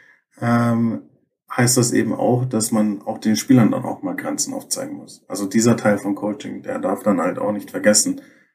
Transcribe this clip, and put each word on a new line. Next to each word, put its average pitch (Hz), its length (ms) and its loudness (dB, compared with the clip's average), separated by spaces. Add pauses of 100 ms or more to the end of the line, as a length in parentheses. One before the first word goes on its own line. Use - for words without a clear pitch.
(400)
ähm, 117 720 0 (460)
heißt 123 220 2
das 117 160 4
eben 110 200 2
auch, 123 320 0
dass 110 260 -2
man 107 320 0
auch 110 160 -8
den 107 180 2
Spielern 120 340 6
dann - 140 -4
auch - 180 -6
mal 95 120 -4
Grenzen - 380 -6
aufzeigen 92 440 -8
muss. - 300 -20
Also 98 180 -6
dieser 113 320 4
Teil 104 200 2
von 101 160 -4
Coaching, 101 480 -8
der - 180 -8
darf 98 240 -4
dann 95 180 2
halt 90 180 -2
auch 104 140 -2
nicht 98 180 -10
vergessen 92 500 2 (340)